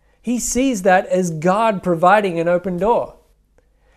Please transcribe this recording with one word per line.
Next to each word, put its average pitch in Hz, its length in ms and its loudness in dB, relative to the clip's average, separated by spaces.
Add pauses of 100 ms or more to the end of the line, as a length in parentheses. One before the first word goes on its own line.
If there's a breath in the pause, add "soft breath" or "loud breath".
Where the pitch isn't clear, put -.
(220)
he 240 180 -4
sees 240 440 -2
that 190 240 4
as 185 240 -2
God 185 520 0
providing 180 560 2
an 165 80 -2
open 180 300 -2
door. 190 400 -2 (800 soft breath)